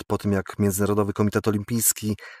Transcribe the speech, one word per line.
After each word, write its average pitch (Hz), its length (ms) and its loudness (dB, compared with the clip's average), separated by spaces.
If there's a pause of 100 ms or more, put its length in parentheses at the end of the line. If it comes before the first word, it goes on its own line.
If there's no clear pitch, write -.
po 104 120 -2
tym, 104 140 0
jak 95 260 -2
Międzynarodowy 101 540 2
Komitet 104 360 0
Olimpijski 107 680 0 (240)